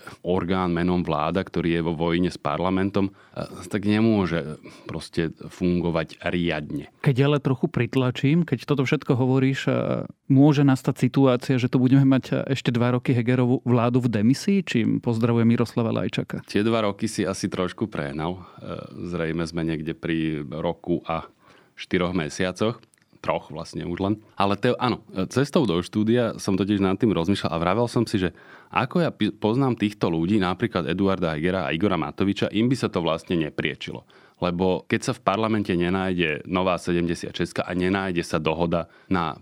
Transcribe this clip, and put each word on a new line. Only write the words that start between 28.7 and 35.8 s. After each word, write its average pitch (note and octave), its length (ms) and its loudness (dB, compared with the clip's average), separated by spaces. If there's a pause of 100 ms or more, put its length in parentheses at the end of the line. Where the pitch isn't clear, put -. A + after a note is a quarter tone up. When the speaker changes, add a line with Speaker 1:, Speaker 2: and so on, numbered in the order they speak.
Speaker 1:
ako - 240 0
ja D#3 160 0
pi-, G#2 160 -2
poznám A#2+ 480 0
týchto G#2 320 0
ľudí, E2+ 320 2
napríklad F#2 480 -2
Eduarda F2+ 480 0
Hegera F2 320 -2
a D2 60 -2
Igora F#2 260 0
Matoviča, G2 480 -2
im G#2+ 160 0
by B2+ 80 2
sa A#2+ 160 -2
to F2 160 -2
vlastne E2 320 -2
nepriečilo. - 720 -6 (320)
Lebo F2+ 480 0
keď A2+ 160 0
sa C3 80 -2
v - 80 -10
parlamente G#2+ 560 0
nenájde F2 720 0